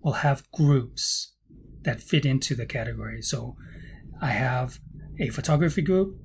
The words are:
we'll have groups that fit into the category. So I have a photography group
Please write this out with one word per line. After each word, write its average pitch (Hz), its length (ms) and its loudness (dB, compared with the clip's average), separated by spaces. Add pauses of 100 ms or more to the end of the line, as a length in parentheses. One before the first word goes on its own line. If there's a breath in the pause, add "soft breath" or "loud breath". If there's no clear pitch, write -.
we'll 147 120 2
have - 380 2
groups - 800 2 (500)
that 117 160 -2
fit - 260 2
into 131 280 2
the 113 120 -4
category. 113 580 -6
So 117 320 -6 (680 loud breath)
I 156 60 -2
have 127 520 0 (400)
a 120 100 0
photography 156 520 2
group 190 440 2